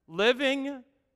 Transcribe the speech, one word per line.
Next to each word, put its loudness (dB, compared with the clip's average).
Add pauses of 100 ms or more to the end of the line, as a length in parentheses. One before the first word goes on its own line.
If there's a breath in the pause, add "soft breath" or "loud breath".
Living 0 (320)